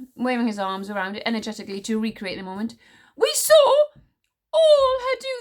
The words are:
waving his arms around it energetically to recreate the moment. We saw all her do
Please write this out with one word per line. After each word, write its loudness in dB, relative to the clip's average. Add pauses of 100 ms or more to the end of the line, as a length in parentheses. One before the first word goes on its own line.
(160)
waving -2
his -4
arms -6
around -8
it -12
energetically -8
to -4
recreate -8
the -12
moment. -10 (400)
We 0
saw 6 (760)
all 4
her -4
do -14 (140)